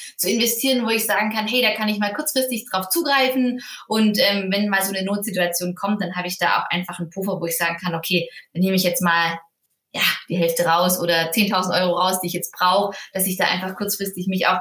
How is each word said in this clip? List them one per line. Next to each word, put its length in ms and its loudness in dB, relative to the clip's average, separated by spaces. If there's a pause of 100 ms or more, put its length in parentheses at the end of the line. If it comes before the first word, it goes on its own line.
(180)
zu 120 0
investieren, 560 2
wo 40 0
ich 160 0
sagen 280 0
kann, 140 -2
„Hey, 140 2
da 120 4
kann 140 -2
ich 120 0
mal 140 0
kurzfristig 560 -2
drauf 200 -2
zugreifen.“ 720 2 (260)
Und, 320 4
ähm, 320 2
wenn 160 2
mal 140 2
so 120 -2
eine 120 -2
Notsituation 680 -2
kommt, 280 -2
dann 160 -4
hab 80 -4
ich 120 -6
da 220 2
auch 100 -4
einfach 300 -4
einen 100 -6
Puffer, 300 -4
wo 60 -4
ich 100 -2
sagen 260 -2
kann, 140 -4
„Okay, 320 0 (240)
dann 100 -2
nehme 140 4
ich 80 4
jetzt 180 0
mal, 380 2 (560)
ja, 60 -2 (260)
die 100 -2
Hälfte 280 2
raus 340 4
oder 320 2
zehntausend 440 2
Euro 240 2
raus, 200 0
die 60 -6
ich 80 -4
jetzt 180 -6
brauche“, 460 2 (160)
dass 140 -2
ich 100 -4
da 80 2
einfach 300 -2
kurzfristig 500 -4
mich 220 0
auch 140 2